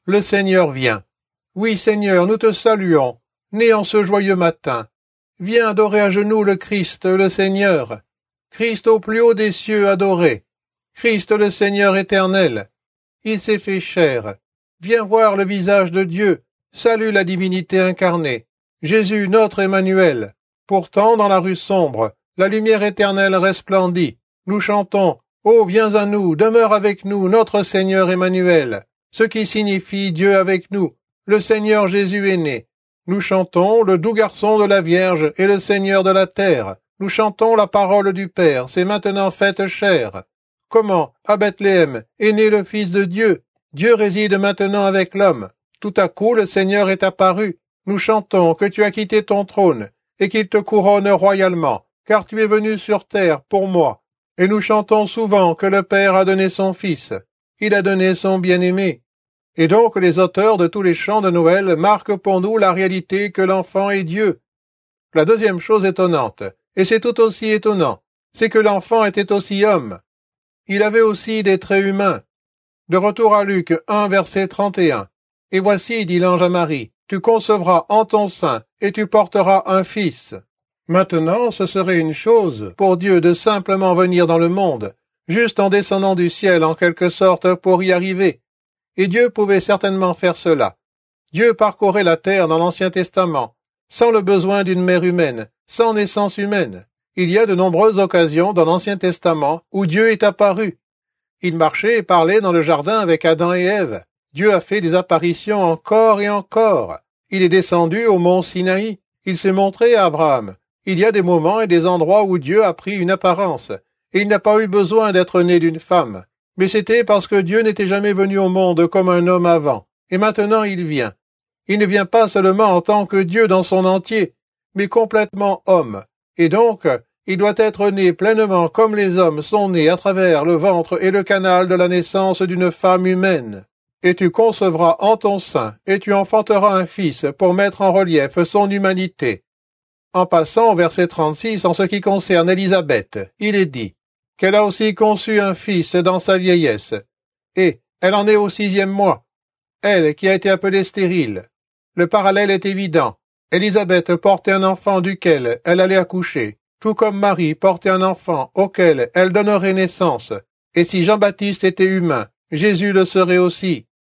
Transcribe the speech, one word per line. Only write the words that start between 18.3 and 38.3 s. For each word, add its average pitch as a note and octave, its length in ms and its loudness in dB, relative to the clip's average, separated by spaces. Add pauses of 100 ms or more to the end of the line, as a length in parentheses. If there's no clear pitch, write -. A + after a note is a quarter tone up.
Jésus, G3+ 460 -2
notre G#3+ 320 0
Emmanuel. F#3+ 760 0 (340)
Pourtant, G3+ 480 0
dans G#3 120 2
la F#3+ 120 2
rue F#3 160 -4
sombre, C3+ 560 -2 (240)
la F#3+ 120 0
lumière G#3+ 340 0
éternelle G3 520 0
resplendit. F#3 840 0 (280)
Nous G3+ 140 -4
chantons, G3 580 -2 (260)
Ô, A3 220 6
viens G#3 280 0
à G#3 120 2
nous, G3 300 -2
demeure A3 360 2
avec G3+ 320 -2
nous, G3 240 -2
notre G#3+ 340 2
Seigneur F#3+ 480 0
Emmanuel, F3+ 760 0 (260)
ce A3 120 0
qui A3 220 -4
signifie « G3 640 -4
Dieu F#3+ 260 2
avec F#3+ 340 -2
nous ». F#3+ 240 -4 (320)
Le G#3 140 2
Seigneur G#3+ 480 0
Jésus G3 420 -2
est F#3+ 60 0
né. C#3+ 300 -4 (400)
Nous F#3+ 140 -4
chantons, F#3+ 600 0
le F#3+ 160 2
doux G#3+ 160 -2
garçon G#3+ 440 0
de G#3 60 2
la G3 160 2
Vierge E3+ 560 0
est F#3 100 0
le G3+ 140 2
Seigneur G3 420 0
de F#3+ 80 2
la F#3+ 160 2
terre. C#3 500 -2 (220)
Nous F#3+ 120 -6
chantons A3 460 0
la G#3 100 4
parole G3 480 0
du F#3+ 140 -8
Père, C3+ 420 0